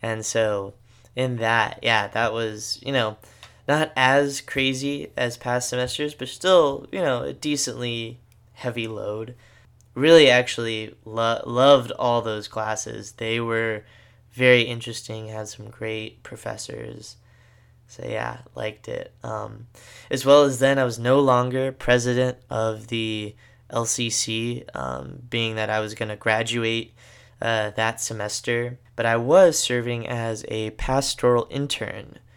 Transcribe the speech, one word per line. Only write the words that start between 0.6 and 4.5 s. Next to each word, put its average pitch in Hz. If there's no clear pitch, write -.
in 123
that, 113
yeah, 110
that 110
was, 110
you 139
know, 113
not 151
as 135
crazy 139